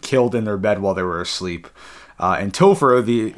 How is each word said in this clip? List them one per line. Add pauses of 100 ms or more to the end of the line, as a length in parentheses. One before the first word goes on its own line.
killed
in
their
bed
while
they
were
asleep. (540)
Uh,
and
Topher,
the,